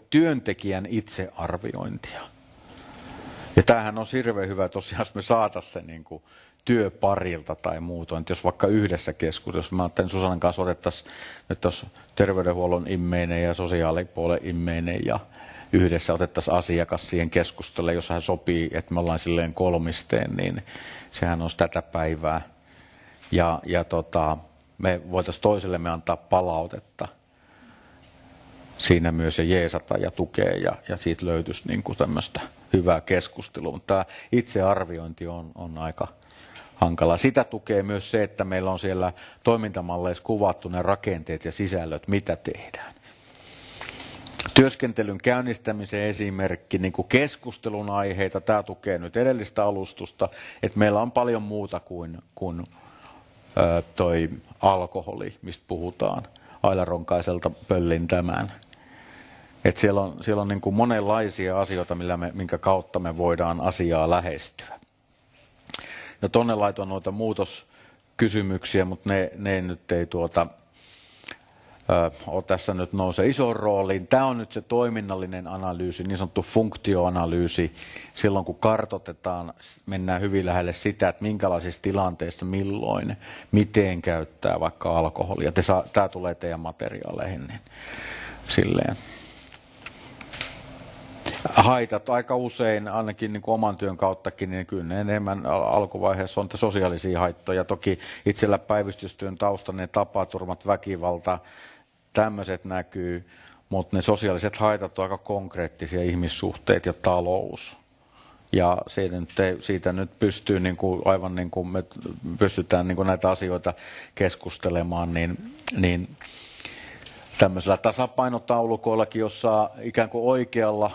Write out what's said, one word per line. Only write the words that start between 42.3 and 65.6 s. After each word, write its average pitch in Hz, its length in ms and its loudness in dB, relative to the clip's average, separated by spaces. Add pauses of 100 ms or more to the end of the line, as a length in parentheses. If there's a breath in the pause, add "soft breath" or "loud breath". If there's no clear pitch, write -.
tehdään. - 580 -12 (1600 loud breath)
Työskentelyn 117 640 4
käynnistämisen 110 840 -2
esimerkki, 95 800 -2
niinku 90 240 0
keskustelun 107 880 0
aiheita, 98 500 0
tää 107 220 2
tukee 95 360 -4
nyt 85 180 -8
edellistä 117 480 2
alustusta, 98 640 -2 (340 loud breath)
että 104 160 -2
meillä 104 240 6
on 120 100 -2
paljon 120 300 2
muuta 104 380 -6
kuin, 85 380 -12 (160)
kuin, 87 300 -6 (920 loud breath)
ö, 85 260 4 (140)
toi 85 340 2 (300)
alkoholi, 98 840 0
mistä 90 260 -12
puhutaan 87 540 -4 (400 loud breath)
Aila 95 220 4
Ronkaiselta 87 640 -2
pöllin 85 560 0
tämän. 87 460 0 (1120 loud breath)
Et 90 120 6
siellä 101 240 4
on, 95 200 -4
siellä 104 220 0
on 101 60 -2
niinku 101 220 -2
monenlaisia 104 920 2
asioita, 90 340 -2
millä 87 220 -2
me, 85 180 -6
minkä 90 240 -4
kautta 95 400 2
me 85 200 -4
voidaan 85 420 0
asiaa 85 500 2
lähestyä. - 680 -4 (1400 loud breath)